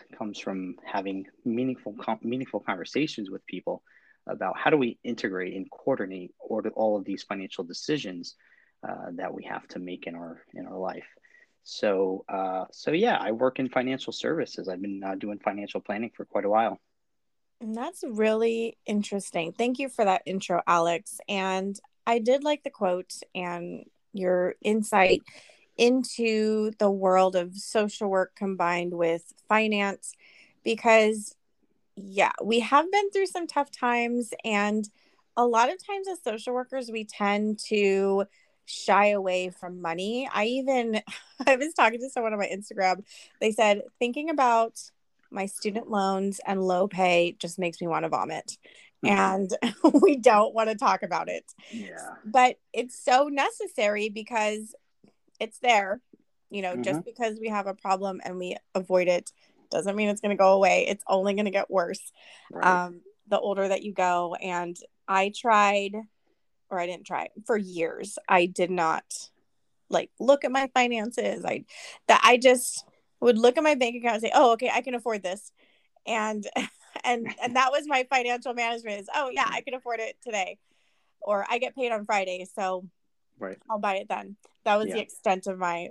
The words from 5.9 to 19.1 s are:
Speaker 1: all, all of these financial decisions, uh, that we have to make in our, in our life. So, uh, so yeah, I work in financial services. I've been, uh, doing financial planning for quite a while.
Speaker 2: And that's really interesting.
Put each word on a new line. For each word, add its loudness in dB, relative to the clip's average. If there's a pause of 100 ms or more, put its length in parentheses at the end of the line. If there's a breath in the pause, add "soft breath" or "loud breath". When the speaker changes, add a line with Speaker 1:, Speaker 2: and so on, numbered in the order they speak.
Speaker 1:
all, -6 (120)
all 2
of -6
these -6
financial -8
decisions, -6 (540 soft breath)
uh, -10
that -8
we -12
have -10
to -14
make -12
in -10
our, -14 (120)
in -14
our -12
life. -8 (580 soft breath)
So, 0
uh, -4
so -6
yeah, 2
I -2
work 0
in -2
financial -4
services. -4
I've -6
been, -8
uh, -6
doing -8
financial -6
planning -6
for -12
quite -4
a 0
while. 2 (840)
Speaker 2:
And -8
that's -8
really 0 (100)
interesting. -4